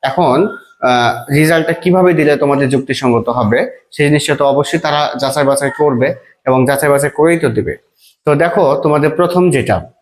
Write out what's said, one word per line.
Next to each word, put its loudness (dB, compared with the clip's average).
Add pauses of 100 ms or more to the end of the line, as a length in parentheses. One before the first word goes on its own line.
এখন, 0 (340)
আহ, 0
রেজাল্টটা 2
কিভাবে 2
দিলে 2
তোমাদের 0
যুক্তিসঙ্গত -2
হবে, 0 (200)
সেই -2
জিনিসটা 0
তো 0
অবশ্যই 0
তারা -2 (100)
যাচাই -2
বাছাই -2
করবে 0 (320)
এবং 2
যাচাই 0
বাছাই 2
করেই 0
তো 0
দিবে। -4 (500)
তো 2
দেখো, 0
তোমাদের 2
প্রথম 0
যেটা -2 (160)